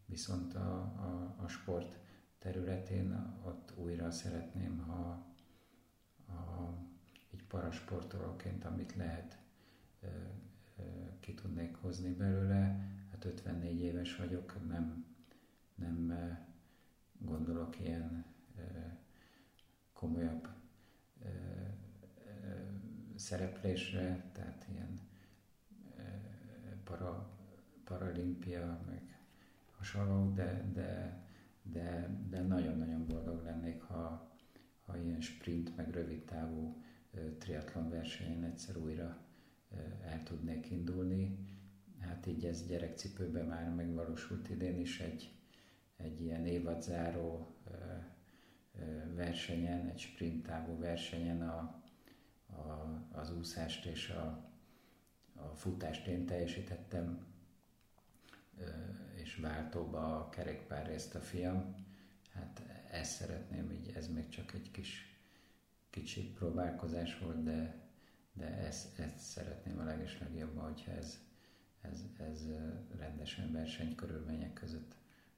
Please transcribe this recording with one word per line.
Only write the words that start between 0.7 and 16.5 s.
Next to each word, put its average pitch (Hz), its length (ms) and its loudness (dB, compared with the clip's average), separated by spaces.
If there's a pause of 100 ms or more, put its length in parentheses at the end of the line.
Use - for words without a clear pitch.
a, 92 600 0
a 87 40 0
sport - 520 0 (380)
területén 95 960 2 (120)
ott 87 300 -6
újra 85 360 2
szeretném, 87 640 0
ha, 85 480 -2 (1000)
ha 87 520 -2 (540)
egy - 120 -8
parasportolóként, - 1200 0
amit 90 300 0
lehet, 85 420 0 (640)
ö, 95 60 -4 (680)
ö, 98 40 -6 (380)
ki - 140 -6
tudnék 85 420 0
hozni 90 380 2
belőle. 98 720 8 (240)
Hát - 140 -8
ötvennégy 85 560 2
éves 87 340 4
vagyok, 90 520 0
nem, 82 380 2 (720)
nem, 85 340 2
ö, 85 180 2 (1000)